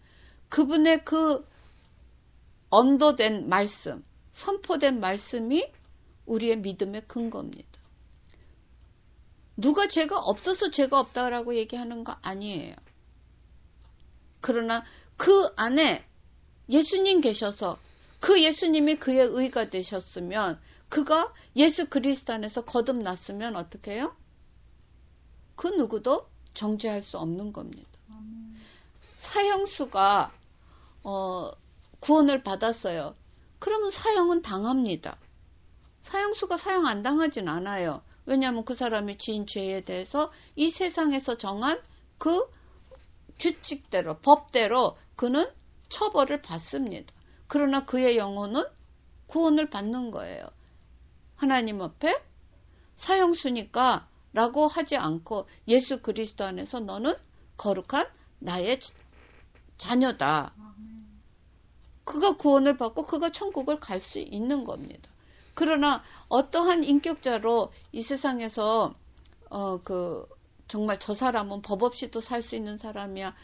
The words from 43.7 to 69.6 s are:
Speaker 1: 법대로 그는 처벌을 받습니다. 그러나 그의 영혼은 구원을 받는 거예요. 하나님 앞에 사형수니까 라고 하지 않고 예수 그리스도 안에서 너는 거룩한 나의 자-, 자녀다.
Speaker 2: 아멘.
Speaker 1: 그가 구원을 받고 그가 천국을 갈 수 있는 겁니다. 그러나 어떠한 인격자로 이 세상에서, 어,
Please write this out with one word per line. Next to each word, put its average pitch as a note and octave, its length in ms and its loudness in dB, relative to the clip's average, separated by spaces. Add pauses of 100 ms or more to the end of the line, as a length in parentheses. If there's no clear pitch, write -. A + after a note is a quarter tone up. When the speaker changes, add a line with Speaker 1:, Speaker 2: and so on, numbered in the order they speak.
Speaker 1:
법대로 A#3+ 800 4 (180)
그는 C4+ 320 0 (420)
처벌을 D4 540 0
받습니다. G3 720 -8 (340)
그러나 C#4 360 2
그의 B3+ 320 2
영혼은 G3+ 480 -2 (640)
구원을 D#4 440 2
받는 A3+ 400 -6
거예요. E2+ 340 -10 (920)
하나님 A#3+ 440 0
앞에 D4 340 0 (840)
사형수니까 B3+ 1120 2 (240)
라고 B3+ 340 2
하지 D4+ 300 -2
않고 E3+ 500 -4 (220)
예수 B3+ 340 4
그리스도 G#3+ 420 -6
안에서 F#3+ 360 -8
너는 G#3+ 340 -2 (420)
거룩한 G3+ 500 -2 (320)
나의 F#3 420 -2
자-, - 140 -10 (840)
자녀다. F#3 800 0
Speaker 2:
아멘. G#3+ 480 -20 (1000)
Speaker 1:
그가 F4+ 320 2
구원을 C#4 400 4
받고 B3+ 300 -6
그가 E4 240 -2
천국을 D4+ 500 -4
갈 F#3+ 200 -8
수 - 180 -12
있는 A#3+ 460 -4
겁니다. - 440 -14 (460)
그러나 D4 480 2 (260)
어떠한 E4 560 2
인격자로 B3 880 2 (200)
이 A3+ 100 -8
세상에서, A3+ 920 -2 (540)
어, F#3+ 340 -6